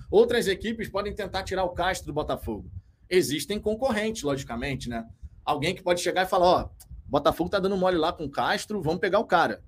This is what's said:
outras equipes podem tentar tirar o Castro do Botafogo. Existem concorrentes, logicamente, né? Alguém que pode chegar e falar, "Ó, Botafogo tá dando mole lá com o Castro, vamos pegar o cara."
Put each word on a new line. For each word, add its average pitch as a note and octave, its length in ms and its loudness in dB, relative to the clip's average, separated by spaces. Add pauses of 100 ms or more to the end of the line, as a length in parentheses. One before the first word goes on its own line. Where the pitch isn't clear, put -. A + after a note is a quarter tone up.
(100)
outras A3+ 380 6
equipes G#3 400 -2
podem G3+ 260 -4
tentar F#3+ 300 -6
tirar F#3+ 180 -2
o F3+ 80 0
Castro F3 380 -2
do D#3 40 -6
Botafogo. B2 560 -6 (400)
Existem E3 520 0
concorrentes, A3 640 -2
logicamente, C3+ 640 -4
né? A#2 180 -8 (380)
Alguém D3 280 0
que F3+ 120 -14
pode F3 160 2
chegar F3+ 220 0
e F#3 60 -2
falar, F3+ 180 4
"Ó, D3 220 4 (380)
Botafogo D#3 420 2
tá G3 120 0
dando G3 160 0
mole F3+ 200 2
lá E3 160 2
com E3+ 120 -10
o C#3+ 60 -8
Castro, F#3 520 -2
vamos D#3+ 160 0
pegar G3 220 2
o A#3 40 0
cara." C#3+ 440 2